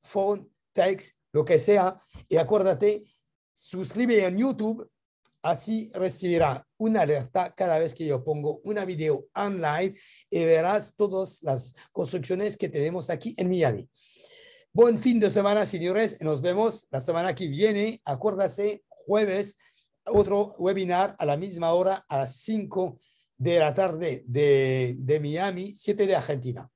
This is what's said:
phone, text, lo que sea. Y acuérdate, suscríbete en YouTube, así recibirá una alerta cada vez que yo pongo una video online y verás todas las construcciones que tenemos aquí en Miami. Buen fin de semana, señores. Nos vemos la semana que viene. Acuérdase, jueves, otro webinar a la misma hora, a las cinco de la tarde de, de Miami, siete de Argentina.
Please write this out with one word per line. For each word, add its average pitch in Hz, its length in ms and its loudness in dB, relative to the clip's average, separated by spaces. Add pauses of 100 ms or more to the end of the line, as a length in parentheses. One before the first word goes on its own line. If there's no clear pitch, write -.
phone, 196 480 -2 (220)
text, 190 420 0 (180)
lo 147 120 2
que 156 160 6
sea. 190 360 4 (320)
Y 156 100 2
acuérdate, 202 680 2 (500)
suscríbete 196 720 0
en 180 120 -2
YouTube, 226 520 -2 (520)
así 214 520 -2
recibirá 175 720 0 (120)
una 220 240 2
alerta 151 520 0
cada 170 240 0
vez 160 160 -2
que 160 120 -8
yo 131 180 -2
pongo 147 400 -4
una 202 220 -4
video 156 480 -2
online 190 600 -2 (360)
y 190 140 -2
verás 165 520 2
todas 190 460 -4
las 131 320 -4 (180)
construcciones 180 640 -4
que 180 140 -6
tenemos 160 400 -4
aquí - 260 -6
en 185 140 -2
Miami. 135 380 0 (840)
Buen 233 260 6
fin 240 220 4
de 208 100 4
semana, 202 360 2
señores. 185 540 -2
Nos 156 200 -2
vemos 208 500 -2
la 135 120 -4
semana 170 320 -2
que 170 140 -6
viene. 208 560 0
Acuérdase, 196 840 -2
jueves, 202 680 -2 (540)
otro 202 480 2
webinar 185 600 0
a 170 60 -4
la 147 120 2
misma 170 360 -2
hora, 185 360 2
a 143 100 -2
las 131 180 -4
cinco 196 640 -4 (380)
de 170 220 2
la 151 160 4
tarde 170 520 -2
de, 131 720 2
de 143 220 0
Miami, 185 540 -4
siete 208 320 -2
de 196 100 2
Argentina. 127 600 -6